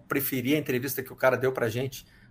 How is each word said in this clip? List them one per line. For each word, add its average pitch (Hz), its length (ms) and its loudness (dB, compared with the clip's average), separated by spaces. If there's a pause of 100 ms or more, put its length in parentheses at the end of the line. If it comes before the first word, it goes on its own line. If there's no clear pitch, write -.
preferir 135 480 0
a 156 40 2
entrevista 131 440 -2
que 127 100 -12
o - 20 -14
cara 127 220 4
deu 131 140 2
pra 120 180 0
gente." 123 380 -6 (240)